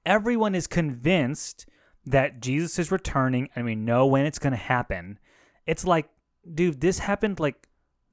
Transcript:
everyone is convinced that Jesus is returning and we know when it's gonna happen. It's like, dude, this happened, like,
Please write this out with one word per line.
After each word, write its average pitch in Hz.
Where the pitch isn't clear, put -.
everyone 214
is 170
convinced 147
that 135
Jesus 139
is -
returning 131
and 120
we 113
know 117
when 135
it's 156
gonna 135
happen. 104
It's 160
like, 165
dude, 160
this 180
happened, 202
like, 147